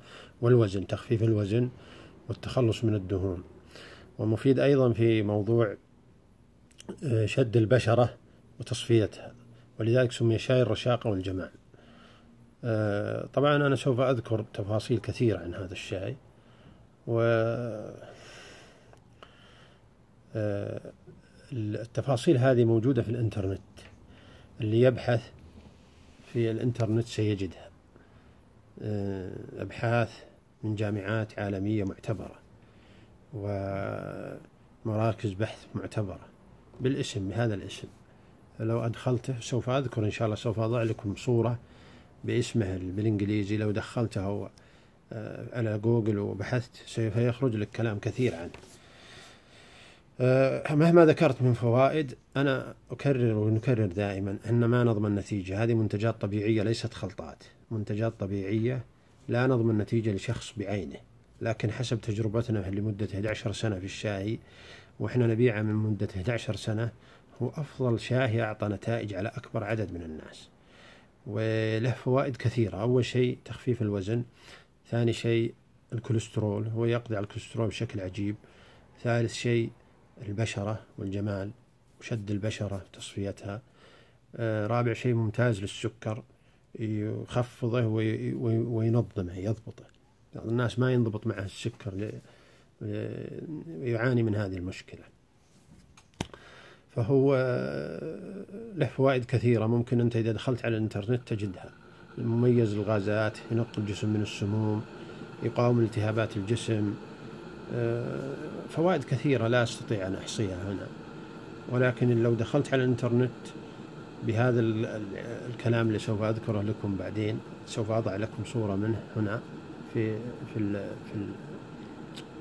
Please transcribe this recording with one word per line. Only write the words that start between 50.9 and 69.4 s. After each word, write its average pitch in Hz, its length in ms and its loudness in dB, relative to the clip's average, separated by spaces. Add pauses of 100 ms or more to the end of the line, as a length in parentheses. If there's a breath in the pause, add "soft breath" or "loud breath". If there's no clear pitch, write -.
ذكرت 151 360 6
من 127 100 6
فوائد، 131 640 4 (220)
أنا 135 380 0 (160)
أكرر 123 440 2
ونكرر 110 520 4
دائمًا 98 520 -2 (100)
أن 117 160 4
ما 120 200 4
نضمن 107 300 2
نتيجة، 98 480 -2
هذه 117 120 2
منتجات 107 460 0
طبيعية 104 420 2
ليست 113 320 -2
خلطات، - 500 -10 (260)
منتجات 110 500 -2
طبيعية 107 640 -2 (440 soft breath)
لا 120 180 2
نضمن 113 320 4
نتيجة 107 340 0
لشخص - 440 -4
بعينه، 101 420 -4 (420)
لكن 113 300 -2
حسب 117 300 -4
تجربتنا 110 720 -2
لمدة 101 440 -2
إحدى 98 140 -2
عشر 101 240 -4
سنة 104 260 -2
في 92 60 -8
الشاي، 101 540 -4 (600 loud breath)
وإحنا 117 260 2
نبيعه 110 360 4
من 107 120 2
مدة 107 420 0
إحدى 95 160 -2
عشر 110 240 -4
سنة، 110 360 -4 (500 loud breath)
هو 123 60 -2
أفضل 127 520 -2
شاي 120 420 2
أعطى 107 260 -2
نتائج 107 460 -4
على 98 140 -4
أكبر - 360 -6